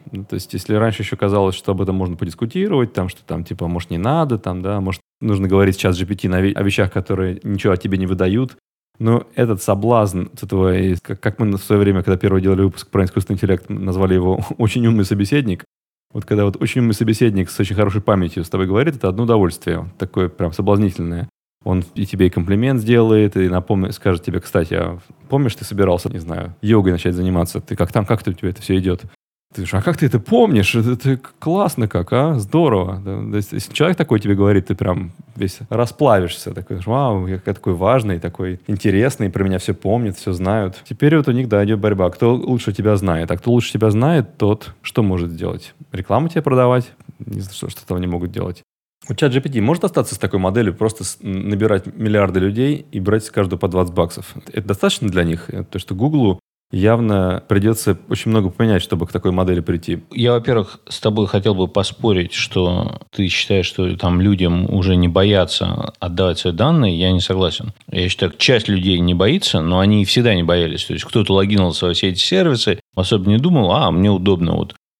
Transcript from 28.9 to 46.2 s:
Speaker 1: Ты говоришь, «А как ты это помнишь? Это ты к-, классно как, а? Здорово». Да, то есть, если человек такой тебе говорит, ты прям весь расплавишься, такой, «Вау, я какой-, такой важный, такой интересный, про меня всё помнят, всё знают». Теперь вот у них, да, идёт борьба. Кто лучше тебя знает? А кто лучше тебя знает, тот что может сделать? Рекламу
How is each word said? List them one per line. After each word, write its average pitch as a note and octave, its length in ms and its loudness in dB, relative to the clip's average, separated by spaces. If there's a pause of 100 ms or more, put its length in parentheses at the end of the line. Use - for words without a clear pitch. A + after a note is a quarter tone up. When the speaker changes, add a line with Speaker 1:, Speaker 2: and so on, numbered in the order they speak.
Speaker 1:
Ты G2 80 -10
говоришь, F2 140 -6
«А G2 60 0
как E3+ 160 0
ты D#3 80 2
это A#2+ 140 2
помнишь? F3+ 560 2
Это A#2 220 0
ты C3+ 200 0
к-, - 220 -20
классно D#3+ 480 -2
как, F2+ 240 -4
а? C#3+ 260 2
Здорово». G2+ 680 0
Да, G#2 280 -8
то G#2 60 -2
есть, G2+ 160 -6
если G#2 200 -8
человек E3+ 240 2
такой B2 220 2
тебе G2+ 160 0
говорит, G2 320 4
ты G2+ 80 -2
прям F#2 380 -4 (240)
весь G2 220 -6 (100)
расплавишься, A2+ 840 0
такой, F#2+ 320 -10
«Вау, A2 420 0
я F#2 100 -4
какой-, G2 160 -6
такой - 200 -4
важный, G2 460 0
такой F2+ 480 -8
интересный, G#2 600 0
про G2 160 -2
меня F#2+ 120 0
всё G2 160 -4
помнят, G#2 440 -2
всё F#2+ 160 -6
знают». F#2+ 540 -4
Теперь C#3+ 280 2
вот C#3+ 140 2
у - 20 2
них, B2 160 0
да, G#2 160 2
идёт G#2 160 2
борьба. G2 300 2
Кто A#2+ 260 2
лучше B2 380 -2
тебя G#2 240 2
знает? E2+ 340 0
А - 60 -2
кто - 140 -2
лучше A#2+ 200 2
тебя A2 180 2
знает, B2+ 480 2
тот G#2+ 440 0
что - 200 -2
может F2+ 300 0
сделать? F2 420 -8 (200)
Рекламу A2 340 0